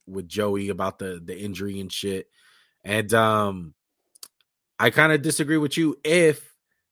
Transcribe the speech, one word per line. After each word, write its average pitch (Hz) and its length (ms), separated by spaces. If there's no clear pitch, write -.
with 95 200
Joey 101 440
about 95 280
the, 92 240
the 87 160
injury 98 420
and 95 120
shit. 95 380
And, 107 300
um, 107 640
I 117 120
kinda 156 280
disagree 151 380
with 147 200
you 160 280
if 160 500